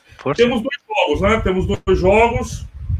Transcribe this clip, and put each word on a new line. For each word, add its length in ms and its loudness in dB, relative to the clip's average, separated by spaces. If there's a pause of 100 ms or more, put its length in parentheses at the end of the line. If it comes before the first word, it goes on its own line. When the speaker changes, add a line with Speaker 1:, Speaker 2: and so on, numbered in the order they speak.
(200)
Speaker 1:
Força. 240 0
Speaker 2:
Temos 180 0
dois 160 -6 (100)
jogos, 340 -2
né? 200 2
Temos 240 0
dois 340 0
jogos, 680 2 (340)